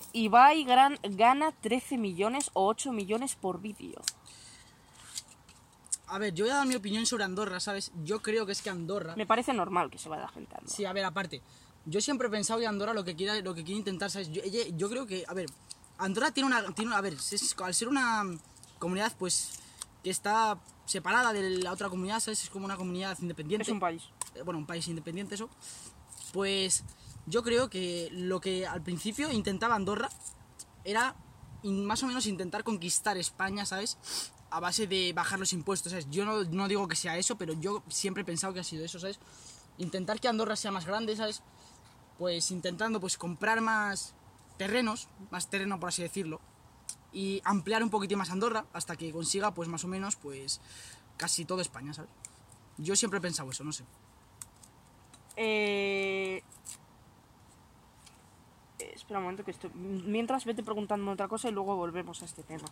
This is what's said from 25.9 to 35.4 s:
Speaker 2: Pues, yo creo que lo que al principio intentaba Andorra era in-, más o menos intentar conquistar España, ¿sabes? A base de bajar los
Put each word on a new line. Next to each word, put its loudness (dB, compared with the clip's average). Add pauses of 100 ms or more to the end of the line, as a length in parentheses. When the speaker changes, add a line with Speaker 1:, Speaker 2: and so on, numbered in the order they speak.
Speaker 2:
Pues, 2 (400)
yo 2
creo 4
que -2
lo 0
que 0
al -4
principio -2
intentaba 2
Andorra 0 (800)
era 2 (480)
in-, 0
más 0
o 0
menos 0
intentar -2
conquistar 0
España, -2
¿sabes? -4 (520)
A -2
base 0
de 2
bajar 0
los 0